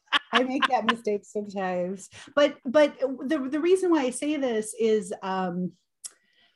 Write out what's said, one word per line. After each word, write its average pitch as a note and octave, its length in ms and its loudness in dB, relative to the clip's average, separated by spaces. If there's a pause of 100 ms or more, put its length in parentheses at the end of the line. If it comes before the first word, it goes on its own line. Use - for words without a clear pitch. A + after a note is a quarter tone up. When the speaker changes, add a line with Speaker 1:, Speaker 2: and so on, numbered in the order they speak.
(140)
Speaker 1:
<laughs> - 200 -2
Speaker 2:
I A#3+ 100 4
make B3+ 240 -2
that A#3+ 180 0
mistake G#3+ 380 -2
sometimes. F#3 840 -6 (260)
But, C#4+ 300 4
but D4 340 2
the, C4 500 -2
the D4 100 -2
reason F#4 300 4
why D#4+ 120 4
I B3+ 80 0
say D4 260 -2
this A#3+ 420 -2
is, G#3+ 360 0 (100)
um, F#3 480 -2 (840)